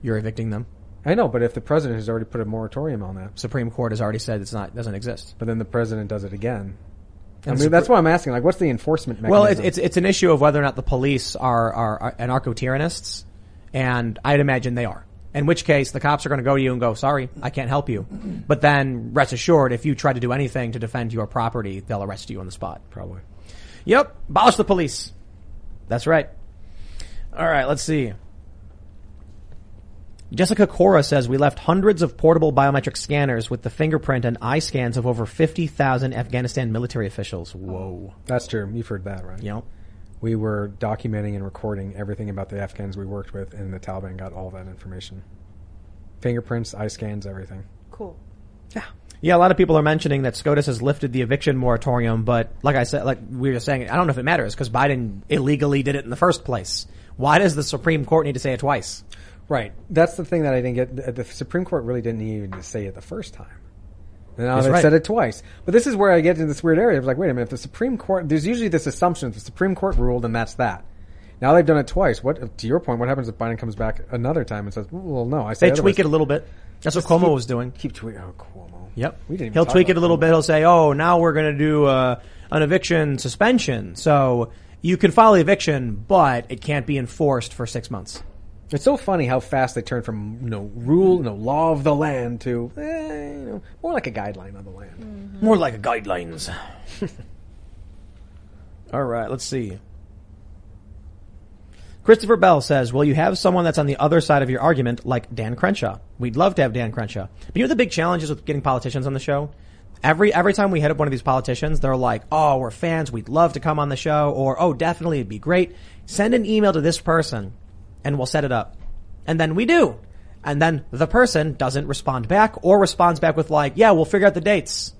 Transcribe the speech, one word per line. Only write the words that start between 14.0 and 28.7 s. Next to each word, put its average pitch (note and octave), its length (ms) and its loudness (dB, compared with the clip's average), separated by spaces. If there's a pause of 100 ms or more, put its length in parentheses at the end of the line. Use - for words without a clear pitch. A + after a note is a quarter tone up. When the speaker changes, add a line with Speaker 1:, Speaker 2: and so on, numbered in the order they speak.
Speaker 1:
I'd C#3+ 160 4
imagine B2+ 340 0
they A#2+ 80 -2
are. - 220 -8 (280)
In C#3+ 120 0
which E3 180 2
case, C#3 280 2
the C3+ 100 -6
cops D3 240 0
are D3 40 -4
gonna C3+ 140 -2
go C#3 140 2
to C3+ 40 2
you C3 120 0
and B2 80 -2
go, A2+ 140 0
"Sorry, C#3 340 -2 (120)
I B2+ 100 -4
can't B2+ 180 -4
help C#3+ 180 0
you." G#2+ 180 -4 (420)
But D3+ 140 2
then, C3+ 520 2
rest C3+ 180 2
assured, C3+ 400 4
if A#2+ 140 -4
you D3+ 100 2
try C3+ 160 0
to B2 80 -2
do A#2+ 140 -2
anything B2+ 400 -2
to A#2+ 60 -6
defend A2+ 340 -6
your A2 140 -4
property, A2+ 540 -4
they'll G2+ 220 -6
arrest F#2+ 280 -10
you G2 100 -10
on F#2 60 -12
the F2 40 -12
spot. E2 380 -10
Speaker 2:
Probably. F#2 320 -14 (640)
Speaker 1:
Yep. C4 300 2 (120)
Abolish G3 300 6
the G#3+ 80 2
police. F3 480 -2 (760)
That's G#2+ 200 -4
right. D#3 220 2 (1080)
All E3+ 100 -2
right, C#3+ 200 2
let's C#3+ 160 -2
see. C#3 280 -2 (2250)